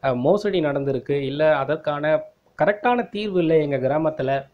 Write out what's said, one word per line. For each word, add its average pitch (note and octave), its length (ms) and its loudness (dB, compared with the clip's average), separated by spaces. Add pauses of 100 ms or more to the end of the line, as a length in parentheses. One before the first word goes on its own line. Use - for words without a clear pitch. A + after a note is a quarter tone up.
அ, C3 100 2
மோசடி F#3+ 460 2
நடந்திருக்கு, C#3 500 -2
இல்ல C#3+ 460 2
அதற்கான D3+ 640 -2 (420)
கரெக்டான A#3 460 0
தீர்வு G3+ 300 -4
இல்லை D#3+ 220 4
எங்க C#3+ 160 -2
கிராமத்துல C#3 760 -2